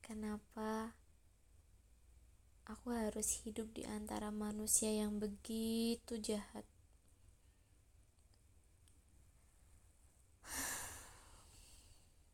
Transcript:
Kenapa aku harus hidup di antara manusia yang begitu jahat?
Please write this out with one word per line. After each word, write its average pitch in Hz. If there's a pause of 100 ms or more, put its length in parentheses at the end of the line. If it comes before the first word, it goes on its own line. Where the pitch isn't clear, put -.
Kenapa 220 (1800)
aku 220
harus 214
hidup 220
di -
antara 214
manusia 214
yang 214
begitu 226
jahat? 214 (4000)